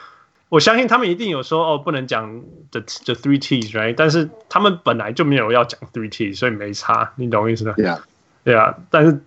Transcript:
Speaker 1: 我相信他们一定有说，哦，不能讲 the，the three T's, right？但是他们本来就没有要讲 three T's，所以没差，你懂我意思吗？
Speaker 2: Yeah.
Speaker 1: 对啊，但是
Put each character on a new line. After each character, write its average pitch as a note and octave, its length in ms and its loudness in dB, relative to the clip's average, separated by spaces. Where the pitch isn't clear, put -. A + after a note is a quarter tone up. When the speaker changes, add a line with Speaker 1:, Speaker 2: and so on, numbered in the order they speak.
Speaker 1:
我 D#3+ 100 6
相 A3 180 4
信 B3+ 120 2
他 A#3 80 4
们 A#3 120 0
一 F3 60 0
定 G#3+ 140 -6
有 C#3 120 -4
说， D#3+ 240 -2
哦， D#3 120 0
不 D3+ 160 -6
能 C3 120 -4
讲 A2+ 380 -6
the，the - 420 -8
three C#3+ 280 0
T's, A2+ 300 -4
right？ A2+ 260 -2
但 D#3 140 4
是 D#3 180 0
他 - 100 0
们 G3+ 240 2
本 A#2+ 140 2
来 G#2+ 160 -6
就 E3+ 100 -2
没 C#3+ 140 2
有 A2+ 160 0
要 B2 100 4
讲 - 160 -6
three A2 160 -8
T's， G2 280 -6
所 B2 120 -2
以 - 20 -2
没 G#2 220 -10
差， A2+ 420 -2
你 B2 140 -6
懂 G#2+ 140 0
我 A2+ 60 0
意 A2+ 60 0
思 G#2+ 80 -8
吗？ G#2+ 140 -4
Speaker 2:
Yeah. F#2+ 240 -2
Speaker 1:
对 A#2+ 100 2
啊， A2 240 4
但 D#3 140 6
是 D3 220 4